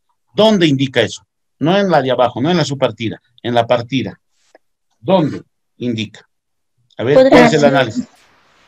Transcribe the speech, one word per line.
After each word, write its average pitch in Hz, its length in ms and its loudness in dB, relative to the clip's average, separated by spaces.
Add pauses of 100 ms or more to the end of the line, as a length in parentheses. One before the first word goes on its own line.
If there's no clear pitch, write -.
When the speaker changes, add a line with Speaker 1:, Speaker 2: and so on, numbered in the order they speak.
(340)
Speaker 1:
¿Dónde 208 320 2
indica 131 360 0
eso? - 240 -6 (340)
No 165 160 0
en 202 140 0
la 151 120 2
de 131 80 -4
abajo, 123 300 -2
no 151 100 -2
en 180 60 0
la 151 80 0
subpartida, 120 560 -6 (220)
en 120 120 -6
la 117 120 2
partida. 117 540 -4 (800)
¿Dónde 127 440 -2 (340)
indica? 110 520 -8 (680)
A 107 80 -8
ver, 135 100 0
¿cuál 262 140 6
Speaker 2:
¿Podría 247 180 6
Speaker 1:
es 233 60 2
el 151 80 2
Speaker 2:
ser - 80 4
Speaker 1:
análisis? 214 400 -2 (600)